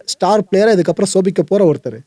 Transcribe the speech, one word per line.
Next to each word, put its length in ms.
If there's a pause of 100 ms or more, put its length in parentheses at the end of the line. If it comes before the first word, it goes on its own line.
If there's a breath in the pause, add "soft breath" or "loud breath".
ஸ்டார் 460
பிளேயரா 200
இதுக்கப்புறம் 440
சோபிக்க 280
போற 220
ஒருத்தர். 420